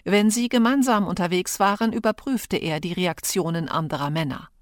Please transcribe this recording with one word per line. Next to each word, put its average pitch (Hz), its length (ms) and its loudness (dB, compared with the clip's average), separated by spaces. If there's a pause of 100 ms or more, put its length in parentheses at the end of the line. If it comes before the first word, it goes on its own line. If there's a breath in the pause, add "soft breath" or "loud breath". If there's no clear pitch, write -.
Wenn 208 240 4
sie 233 180 2
gemeinsam 240 600 2
unterwegs 175 520 -2
waren, 208 320 2
überprüfte 220 640 -2
er 156 240 -2
die 170 140 -4
Reaktionen 170 720 -2
anderer 151 420 -2
Männer. 151 380 -4 (140)